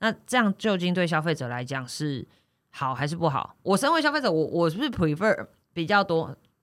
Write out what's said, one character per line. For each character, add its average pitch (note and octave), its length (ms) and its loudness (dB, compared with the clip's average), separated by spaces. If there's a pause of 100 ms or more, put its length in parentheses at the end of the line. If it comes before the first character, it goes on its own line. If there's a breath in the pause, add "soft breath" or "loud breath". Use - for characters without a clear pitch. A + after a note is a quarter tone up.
那 A3 100 2 (160)
这 B3+ 100 -2
样 G#3+ 220 4
究 G#3 180 0
竟 F3+ 160 0
对 F3+ 140 2
消 D#3 160 0
费 E3 100 0
者 C3+ 140 -4
来 B2 180 -6
讲 C3 220 -8
是 C#3 400 -6 (440)
好 C3+ 220 -4
还 C3 140 -2
是 D3+ 80 -6
不 E3+ 140 -2
好？ - 340 -4
我 F#3+ 140 2
身 C4+ 160 2
为 D#4+ 100 4
消 D4 80 2
费 D4 100 0
者， G3 120 2
我， D#3+ 140 2
我 E3+ 220 2
是 D#3 80 -2
不 A#3+ 60 -4
是 D4 80 -2
prefer E3+ 560 0 (260)
比 E3+ 140 -4
较 G3+ 160 4
多， E3 340 -2 (260)